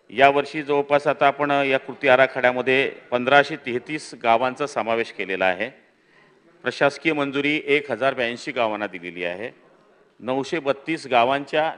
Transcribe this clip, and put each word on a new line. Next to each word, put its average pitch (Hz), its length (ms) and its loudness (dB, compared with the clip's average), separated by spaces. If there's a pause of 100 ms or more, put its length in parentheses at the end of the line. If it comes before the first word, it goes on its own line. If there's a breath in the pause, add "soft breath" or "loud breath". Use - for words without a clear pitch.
यावर्षी 139 540 2
जवळपास 143 440 0
आता 139 200 2
आपण 143 240 0
या 139 280 0
कृती 135 280 -6
आराखड्यामध्ये 127 840 4
पंधराशे 135 680 2
तेहतीस 139 680 -8
गावांचा 123 440 2
समावेश 117 440 -2
केलेला 95 340 -4
आहे. 92 240 -2 (960 soft breath)
प्रशासकीय 143 500 0
मंजुरी 143 520 -2
एक 143 260 0
हजार 127 220 -2
ब्याऐंशी 120 380 -6
गावांना 107 360 -2
दिलेली 87 360 -10
आहे. 92 280 -6 (680)
नऊशे 131 400 -4
बत्तीस 143 480 -4
गावांच्या 139 720 2